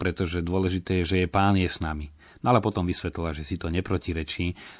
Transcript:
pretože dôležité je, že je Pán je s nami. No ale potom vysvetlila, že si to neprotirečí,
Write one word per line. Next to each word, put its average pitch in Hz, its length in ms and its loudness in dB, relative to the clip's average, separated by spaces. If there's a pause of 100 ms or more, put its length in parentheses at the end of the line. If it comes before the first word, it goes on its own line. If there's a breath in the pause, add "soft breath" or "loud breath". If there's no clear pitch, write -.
pretože 87 400 0
dôležité 92 640 0
je, 82 80 -4
že 95 80 2
je 90 80 2
Pán 98 320 4
je 90 80 2
s - 160 -4
nami. 76 240 -6 (360 soft breath)
No 123 80 4
ale 117 80 6
potom 101 240 0
vysvetlila, 85 480 -2
že 78 80 -8
si 78 160 -6
to 82 160 -4
neprotirečí, 87 800 -2 (280 loud breath)